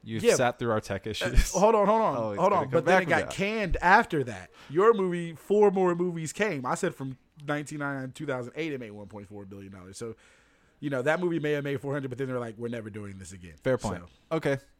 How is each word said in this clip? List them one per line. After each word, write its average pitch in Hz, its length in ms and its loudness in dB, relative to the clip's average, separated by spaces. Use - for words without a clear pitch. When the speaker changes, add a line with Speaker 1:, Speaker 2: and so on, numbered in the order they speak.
Speaker 1:
You've 110 220 -6
Speaker 2:
Yeah. 226 100 8
Speaker 1:
sat 123 240 2
through 120 120 0
our 110 100 2
tech - 260 -6
Speaker 2:
Uh, 113 40 -6
Speaker 1:
issues. - 420 2
Speaker 2:
hold 208 220 6
on, 202 120 4
hold 220 140 4
on, 175 160 0
Speaker 1:
Oh, 110 140 -2
it's 104 100 -4
Speaker 2:
hold 190 120 6
Speaker 1:
gonna - 100 4
Speaker 2:
on. - 20 -
Speaker 1:
come 131 60 -8
Speaker 2:
But 160 160 2
then 175 80 6
Speaker 1:
back 185 80 6
Speaker 2:
it 180 40 -4
Speaker 1:
with 170 120 4
Speaker 2:
got - 120 -2
Speaker 1:
that. - 60 -8
Speaker 2:
canned 196 460 -2
after 175 420 4
that. 95 260 -12
Your 202 240 6
movie, 175 400 -2
four 208 360 4
more 185 240 2
movies 170 380 -4
came. 175 320 -2
I 135 100 0
said 170 200 -2
from 135 240 -10
nineteen 147 340 -6
ninety-nine 139 280 -6
to 127 60 -14
two 156 120 -10
thousand 127 300 -6
eight, 156 160 -4
it 131 80 -8
made 110 120 -12
one 104 160 -14
point 101 200 -16
four 101 160 -14
billion 98 280 -16
dollars. 95 260 -18
So, 117 180 -10
you 147 100 -6
know, 131 120 -2
that 156 180 0
movie 170 180 0
may 147 140 -2
have 143 120 -2
made 143 160 -4
four 139 120 -6
hundred, 139 160 -4
but 120 100 -8
then 135 100 -4
they're 127 120 -4
like, 113 160 -10
"We're 117 120 -8
never 113 200 -8
doing 101 300 -12
this 90 140 -16
again." 87 300 -18
Speaker 1:
Fair 131 140 2
point. 90 260 -4
Speaker 2:
So. 160 60 0
Speaker 1:
Okay. 139 220 0